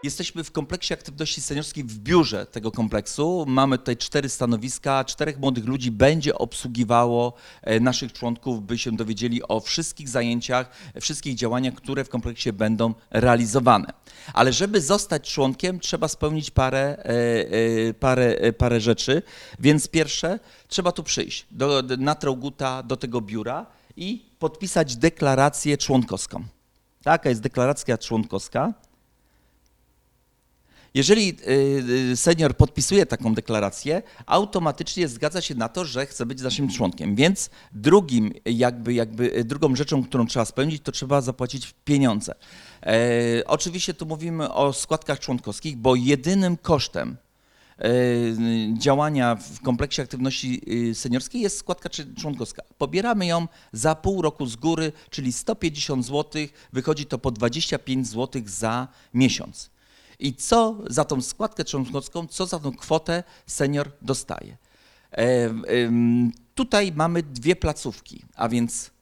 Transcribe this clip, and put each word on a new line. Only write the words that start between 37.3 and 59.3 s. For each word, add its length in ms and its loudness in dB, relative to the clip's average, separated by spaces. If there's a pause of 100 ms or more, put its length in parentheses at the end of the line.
drugim, 600 4 (120)
jakby, 500 0
jakby, 440 0
y, 60 0
drugą 320 0
rzeczą, 280 0
którą 220 0
trzeba 180 0
spełnić, 380 -2
to 100 -8
trzeba 280 0
zapłacić 540 -6 (100)
pieniądze. 500 2 (480)
E, 140 2 (500)
oczywiście 480 -2
tu 120 -10
mówimy 460 -6
o 200 2
składkach 480 -4
członkowskich, 560 -6
bo 200 4
jedynym 600 2
kosztem, 600 -2 (640)
e, 100 0 (880)
działania 560 2
w 260 -12
kompleksie 420 -2
aktywności, 600 -4 (280)
y, 40 -4
seniorskiej 460 -2
jest 180 -2
składka 300 -6
czy-, 260 -12
członkowska. 480 -8 (160)
Pobieramy 480 0
ją 220 0 (240)
za 220 2
pół 280 0
roku 240 0
z 100 -8
góry, 360 0 (180)
czyli 220 -4
sto 220 -4
pięćdziesiąt 520 -2
złotych, 640 -4
wychodzi 340 -2
to 120 -4
po 120 0
dwadzieścia 480 -2
pięć 300 -2
złotych 420 -6
za 380 -4 (260)
miesiąc. 560 0 (480)